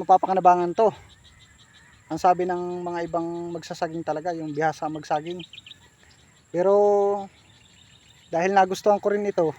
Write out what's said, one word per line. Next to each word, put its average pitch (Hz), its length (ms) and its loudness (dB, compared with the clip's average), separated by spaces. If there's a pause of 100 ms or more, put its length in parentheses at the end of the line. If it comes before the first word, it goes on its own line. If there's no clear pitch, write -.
mapapakinabangan 180 720 4
to. 220 160 4 (1200)
Ang 160 80 -8
sabi 180 240 4
ng 180 400 -6
mga 170 240 -6
ibang 170 480 -6
magsasaging 165 480 -8
talaga, 160 320 -6
yung 156 160 -8
bihasa 156 320 -2
magsaging. 156 560 -6 (1120)
Pero 202 720 2 (1040)
dahil 175 240 0
nagustuhan 190 480 2
ko 208 80 0
rin 208 160 -2
ito, 180 340 0